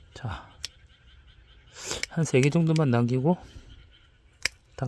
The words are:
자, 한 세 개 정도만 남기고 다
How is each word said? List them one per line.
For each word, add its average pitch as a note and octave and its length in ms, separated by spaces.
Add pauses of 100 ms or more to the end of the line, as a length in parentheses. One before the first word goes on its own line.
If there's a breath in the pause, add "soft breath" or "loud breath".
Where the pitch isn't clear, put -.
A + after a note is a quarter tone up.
(140)
자, - 340 (1600 loud breath)
한 E3 140
세 C#3 160
개 C#3+ 80
정도만 D#3+ 420
남기고 B2+ 460 (1400 loud breath)
다 C3 120